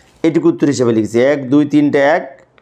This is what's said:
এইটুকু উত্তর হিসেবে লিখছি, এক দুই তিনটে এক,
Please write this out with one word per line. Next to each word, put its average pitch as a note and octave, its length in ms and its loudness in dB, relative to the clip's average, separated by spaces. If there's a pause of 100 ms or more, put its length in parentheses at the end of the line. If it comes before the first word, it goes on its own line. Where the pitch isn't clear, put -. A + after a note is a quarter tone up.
(220)
এইটুকু E3 260 0
উত্তর - 180 0
হিসেবে A#2+ 260 0
লিখছি, A2 280 0
এক C3+ 300 0
দুই D3 160 2
তিনটে D3 320 0
এক, D#3 480 -2 (160)